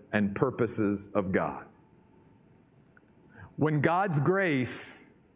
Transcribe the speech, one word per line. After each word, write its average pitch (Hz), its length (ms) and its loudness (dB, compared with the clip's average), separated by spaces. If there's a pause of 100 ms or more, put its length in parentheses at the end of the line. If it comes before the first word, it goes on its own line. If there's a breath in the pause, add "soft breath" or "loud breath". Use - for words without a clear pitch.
(120)
and 101 220 2
purposes 107 760 0
of 95 180 0
God. 82 360 -2 (1900 loud breath)
When 147 260 2
God's 170 360 2
grace 151 920 0 (260)